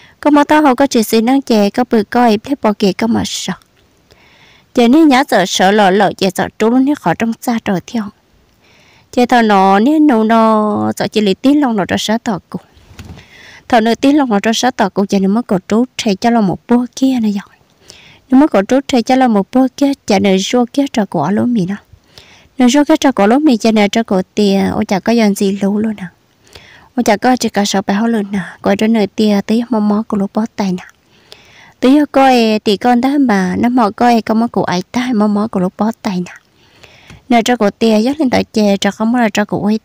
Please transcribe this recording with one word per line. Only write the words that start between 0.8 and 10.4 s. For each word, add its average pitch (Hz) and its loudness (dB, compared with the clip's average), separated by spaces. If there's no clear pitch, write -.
chỉ 233 0
xin 226 0
năng 269 0
chè, 208 0
có 247 -2
bự 220 2
có 240 0
ấy, 220 2
thế 269 -6
bỏ 202 0
kể 190 0
có 226 -4
mà 220 -2
sợ. - -10
Chè 233 2
nên 311 6
nhá 262 4
sợ, 196 2
sợ 190 2
lọ 208 2
lọ, 196 2
chè 190 -2
sợ 175 -4
trốn 226 0
luôn, 262 2
khỏi - -2
trong 226 -4
xa 233 -4
trời 190 -2
theo. 220 -6
Chè 247 0
thằng 233 2
nó, 196 4
nên 302 2
nụ 220 2
nó, 220 0